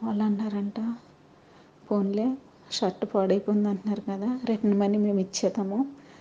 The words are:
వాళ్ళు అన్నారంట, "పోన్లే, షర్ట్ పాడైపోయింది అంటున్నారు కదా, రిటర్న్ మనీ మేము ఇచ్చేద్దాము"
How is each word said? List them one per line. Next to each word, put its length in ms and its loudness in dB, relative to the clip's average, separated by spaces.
వాళ్ళు 220 0
అన్నారంట, 680 -2
"పోన్లే, 460 0
షర్ట్ 420 -2
పాడైపోయింది 540 2
అంటున్నారు 320 -2
కదా, 440 -4
రిటర్న్ 360 2
మనీ 180 4
మేము 220 2
ఇచ్చేద్దాము" 680 0